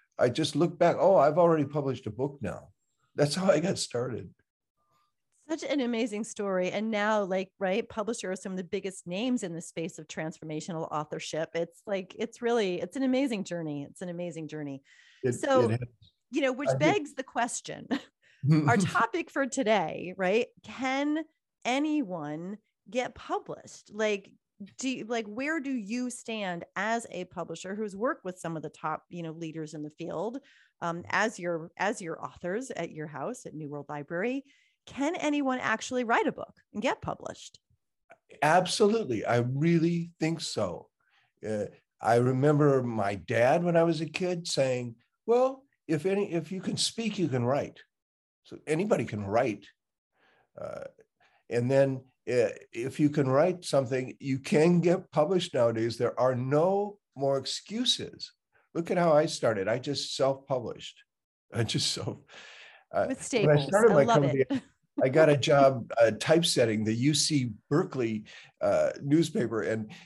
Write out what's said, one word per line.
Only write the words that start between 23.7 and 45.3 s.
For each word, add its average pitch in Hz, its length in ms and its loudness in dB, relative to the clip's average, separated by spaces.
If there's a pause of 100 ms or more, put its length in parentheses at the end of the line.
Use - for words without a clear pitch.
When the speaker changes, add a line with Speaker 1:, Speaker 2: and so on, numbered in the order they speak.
Speaker 2:
Like, 208 380 -2 (460)
do 254 100 -6
you, 254 180 -4
like, 226 200 -4
where 269 340 -4
do 269 120 -6
you 247 400 -4
stand 196 520 -6 (140)
as 226 340 -2
a 180 140 -8
publisher 175 500 -10
who's 208 200 -8
worked 247 280 -4
with 180 160 -8
some 165 160 -6
of 151 80 -8
the 156 60 -10
top, - 400 -8
you 175 140 -10
know, 160 80 -8
leaders 160 420 -10
in 151 100 -10
the 151 60 -10
field, 170 480 -8 (440)
um, 170 280 -4
as 208 300 0
your, 170 380 -6
as 202 240 -2
your 165 220 -8
authors 208 480 -8
at - 200 -8
your 151 160 -10
house 147 380 -10
at - 100 -12
New 151 120 -8
World 143 220 -10
Library? 175 560 -4 (420)
Can 285 280 -2
anyone 285 440 0
actually 247 440 -2
write 233 220 2
a 269 60 2
book - 240 -14 (180)
and 208 80 -6
get 285 220 0
published? - 560 -12 (800)
Speaker 1:
Absolutely. 175 840 4
I 117 120 4
really 165 800 2
think 160 220 -2
so. - 480 -6 (580)
Uh, 107 180 -2 (360)
I 117 140 4
remember 135 640 4
my 107 340 -2
dad, 120 480 2
when 175 140 2
I 165 60 6
was 165 180 2
a 165 60 -4
kid, 175 400 -4
saying, 123 480 -2 (300)
"Well, 254 380 2 (240)